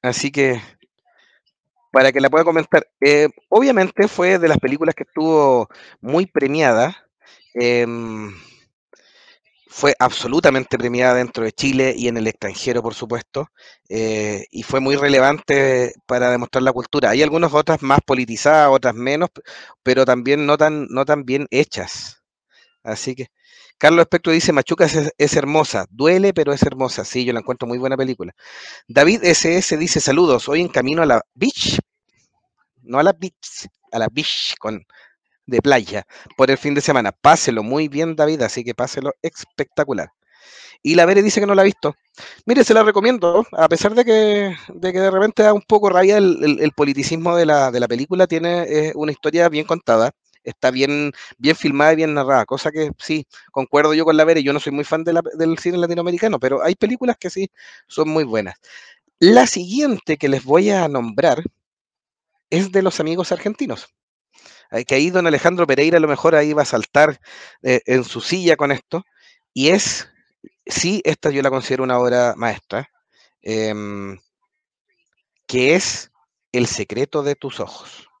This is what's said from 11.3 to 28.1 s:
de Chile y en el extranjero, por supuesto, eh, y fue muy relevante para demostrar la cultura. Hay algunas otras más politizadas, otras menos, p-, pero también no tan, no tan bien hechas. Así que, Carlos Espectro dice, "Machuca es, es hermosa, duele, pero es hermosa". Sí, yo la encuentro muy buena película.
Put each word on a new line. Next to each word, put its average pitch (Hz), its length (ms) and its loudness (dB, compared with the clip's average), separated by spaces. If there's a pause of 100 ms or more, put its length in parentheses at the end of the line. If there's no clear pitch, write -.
de 110 80 -4
Chile 131 440 -2
y 120 120 -6
en 117 80 -4
el 110 120 -4
extranjero, 110 540 -6
por 110 120 -8
supuesto, 120 560 -10 (380)
eh, 107 600 -6
y 117 120 -12
fue 139 180 -4
muy 135 160 -2
relevante 139 1000 2 (120)
para 123 240 0
demostrar 123 320 -2
la 127 100 2
cultura. 123 380 -2
Hay 127 120 2
algunas 156 300 0
otras 151 300 0
más 135 220 4
politizadas, 139 680 2
otras 127 240 0
menos, 139 360 -4
p-, - 120 -20 (400)
pero 127 220 2
también 131 420 0
no 147 100 2
tan, 151 340 0
no 135 140 -4
tan 147 200 -2
bien 135 260 -4
hechas. - 720 -6 (640)
Así 113 320 -8
que, 127 120 -14 (500)
Carlos 165 240 4
Espectro 165 300 0
dice, 165 200 2
"Machuca 151 320 2
es, 151 320 0
es 143 200 0
hermosa, 139 520 -2
duele, 180 460 0
pero 143 180 0
es 139 100 0
hermosa". 131 420 -4
Sí, 127 200 -6
yo 123 80 -2
la 117 80 -4
encuentro 123 260 -8
muy 120 120 -8
buena 131 180 -4
película. 127 380 -6 (540)